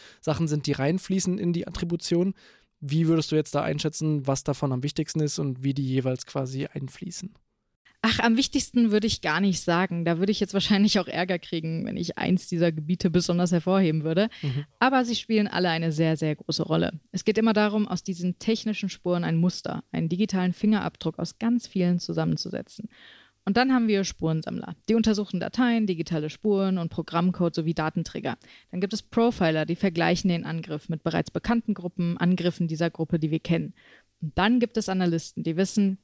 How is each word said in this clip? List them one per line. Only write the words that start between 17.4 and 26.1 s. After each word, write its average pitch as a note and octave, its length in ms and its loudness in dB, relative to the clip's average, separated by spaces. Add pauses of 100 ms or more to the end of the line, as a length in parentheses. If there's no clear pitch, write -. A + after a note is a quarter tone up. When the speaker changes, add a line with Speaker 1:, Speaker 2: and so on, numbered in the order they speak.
Speaker 2:
darum, G#3 340 2
aus F3+ 160 -4
diesen F3 380 -4
technischen A3 480 -2
Spuren F3 340 -2
ein E3 140 0
Muster, - 560 0
einen E3 160 0
digitalen F3+ 460 0
Fingerabdruck G3+ 640 0
aus - 180 -8
ganz A#3 300 0
vielen F3 320 2
zusammenzusetzen. E3 880 -4 (580)
Und G3 100 2
dann C4 160 2
haben A#3 160 2
wir G3 160 2
Spurensammler. D#3+ 720 -4 (120)
Die A3 60 4
untersuchen G#3 460 2
Dateien, A#3 460 0
digitale D#3+ 420 -2